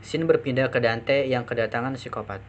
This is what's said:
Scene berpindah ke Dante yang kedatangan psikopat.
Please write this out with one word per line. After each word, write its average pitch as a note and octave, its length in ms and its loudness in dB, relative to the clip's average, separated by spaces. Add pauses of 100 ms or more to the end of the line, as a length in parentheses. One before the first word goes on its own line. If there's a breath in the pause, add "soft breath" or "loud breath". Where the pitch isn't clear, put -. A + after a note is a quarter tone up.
Scene D#3+ 240 -2
berpindah C3+ 480 2
ke B2+ 80 2
Dante B2+ 480 2
yang A#2+ 160 0
kedatangan A#2 480 -2
psikopat. G2+ 560 -8